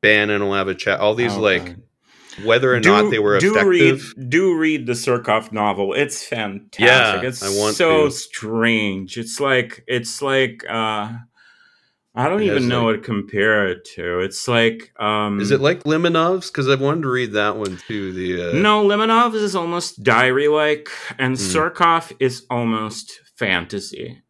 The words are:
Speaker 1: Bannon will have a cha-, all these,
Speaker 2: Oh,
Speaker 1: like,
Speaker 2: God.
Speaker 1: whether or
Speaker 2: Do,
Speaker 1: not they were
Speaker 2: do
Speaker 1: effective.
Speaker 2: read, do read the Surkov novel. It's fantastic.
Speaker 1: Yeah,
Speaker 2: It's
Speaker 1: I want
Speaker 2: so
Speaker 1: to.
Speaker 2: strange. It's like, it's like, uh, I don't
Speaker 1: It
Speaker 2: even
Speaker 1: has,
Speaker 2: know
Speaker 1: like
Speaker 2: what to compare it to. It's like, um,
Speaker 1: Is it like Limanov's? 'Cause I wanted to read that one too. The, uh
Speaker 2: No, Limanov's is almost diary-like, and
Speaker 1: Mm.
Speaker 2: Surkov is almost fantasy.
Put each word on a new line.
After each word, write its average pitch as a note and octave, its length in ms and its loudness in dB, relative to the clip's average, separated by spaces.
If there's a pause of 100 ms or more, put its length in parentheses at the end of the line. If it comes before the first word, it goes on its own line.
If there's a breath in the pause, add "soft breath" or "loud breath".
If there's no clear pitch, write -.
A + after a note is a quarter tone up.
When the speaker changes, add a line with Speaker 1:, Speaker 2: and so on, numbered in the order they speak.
Speaker 1:
Bannon G#2 400 4
will G2 120 -2
have F#2+ 140 0
a F#2+ 60 -2
cha-, F#2+ 240 -2
all G#2 160 2
these, A#2 200 -2
Speaker 2:
Oh, G2 60 -4
Speaker 1:
like, F#2+ 240 2
Speaker 2:
God. F2 180 -16 (600 loud breath)
Speaker 1:
whether B2+ 300 4
or A#2+ 60 0
Speaker 2:
Do, A2 100 6
Speaker 1:
not G#2 200 4
they A2+ 80 0
were G#2 220 4
Speaker 2:
do G3 160 4
Speaker 1:
effective. E3+ 600 4
Speaker 2:
read, B2+ 140 -10
do F3 260 2
read D#3 300 -2
the B2 60 -2
Surkov A#2 600 0
novel. G2+ 420 0
It's C#3+ 300 -2
fantastic. G2+ 640 -8
Speaker 1:
Yeah, A#2 360 4
Speaker 2:
It's B2+ 200 -6
Speaker 1:
I G2 60 -2 (100)
want G#2+ 180 2
Speaker 2:
so D#3 280 4
Speaker 1:
to. C#3 60 0
Speaker 2:
strange. A2 1080 -2
It's A#2 220 -10
like, C3 480 -2
it's A#2+ 340 -4
like, C3+ 460 -2
uh, A2 440 -4 (1000 soft breath)
I C3 140 0
don't G3 140 0
Speaker 1:
It G#3 40 0
Speaker 2:
even C#3+ 160 0
Speaker 1:
has, B2 40 0
Speaker 2:
know A#2+ 180 0
Speaker 1:
like - 20 -
Speaker 2:
what A2+ 60 2
to G#2+ 140 -2
compare G#2 640 0
it F2+ 160 -6 (120)
to. F2 240 -4
It's F#2+ 280 -6
like, A2+ 520 0
um, G#2+ 400 -2
Speaker 1:
Is G2+ 100 -2
it C#3 100 2
like E3 240 0
Limanov's? E3 640 0
'Cause C3+ 180 -4
I C#3 80 4
wanted C#3+ 260 -2
to C#3 80 -4
read B2 220 -2
that G#2 240 0
one G2+ 200 -6 (100)
too. G2+ 260 -6
The, F2+ 380 -4
uh - 40 -2
Speaker 2:
No, G#3 320 2
Limanov's A3 560 2
is G3 140 -4
almost E3+ 460 -6
diary-like, D3 880 2 (300 loud breath)
and C3 180 0
Speaker 1:
Mm. B2 360 -2
Speaker 2:
Surkov E3 480 2
is B2 280 -2
almost A2 720 -4 (160)
fantasy. G2 920 -4